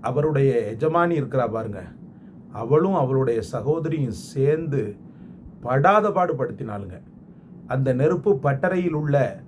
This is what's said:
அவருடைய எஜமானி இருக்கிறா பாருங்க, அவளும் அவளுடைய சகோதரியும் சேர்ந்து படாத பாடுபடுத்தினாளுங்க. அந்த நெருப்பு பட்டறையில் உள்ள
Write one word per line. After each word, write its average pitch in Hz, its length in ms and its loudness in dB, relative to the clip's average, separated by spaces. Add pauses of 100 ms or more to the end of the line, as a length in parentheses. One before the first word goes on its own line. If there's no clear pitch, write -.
அவருடைய 139 580 2
எஜமானி 156 640 0
இருக்கிறா 120 300 0
பாருங்க, 107 320 -6 (680)
அவளும் 147 420 2
அவளுடைய 131 480 2
சகோதரியும் 147 720 -2
சேர்ந்து 139 840 -2 (680)
படாத 185 480 4
பாடுபடுத்தினாளுங்க. 117 920 -4 (640)
அந்த 131 260 2
நெருப்பு 151 500 2
பட்டறையில் 175 500 0
உள்ள 143 540 0